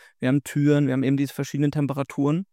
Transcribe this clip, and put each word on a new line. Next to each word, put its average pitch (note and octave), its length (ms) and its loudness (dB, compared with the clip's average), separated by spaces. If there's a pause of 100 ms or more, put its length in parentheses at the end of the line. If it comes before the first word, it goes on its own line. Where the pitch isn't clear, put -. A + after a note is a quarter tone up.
(200)
wir B2+ 100 -2
haben C#3 140 2
Türen, D3 440 2
wir C3 60 0
haben C3 100 -2
eben C3+ 140 2
diese C#3 160 -2
verschiedenen C#3+ 380 -2
Temperaturen. C#3+ 800 -2